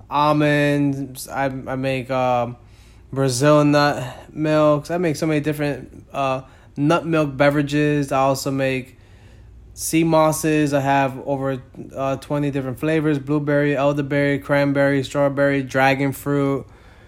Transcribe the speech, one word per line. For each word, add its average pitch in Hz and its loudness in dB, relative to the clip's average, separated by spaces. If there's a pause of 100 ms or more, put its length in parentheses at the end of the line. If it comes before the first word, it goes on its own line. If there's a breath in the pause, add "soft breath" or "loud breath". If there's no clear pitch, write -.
almonds. 143 2
I, 139 -4
I 131 -6
make, 131 -4
um, 123 0 (560 soft breath)
Brazil 135 4
nut 147 2 (300 loud breath)
milks. 151 2
I 170 -2
make 170 0
so 160 -4
many 156 0
different, 147 -4
uh, 135 -4 (340 soft breath)
nut 147 2
milk 151 0
beverages. 143 2
I 135 0
also 135 0
make 131 -4 (720 soft breath)
sea - 0
mosses. 156 2
I 139 0
have 135 0
over, 135 -4 (320)
uh, 135 -4
twenty 147 -4
different 131 -6
flavors: 156 0
blueberry, 143 0
elderberry, 143 0
cranberry, 139 2
strawberry, 139 0
dragon 135 0
fruit. 139 -2 (420 soft breath)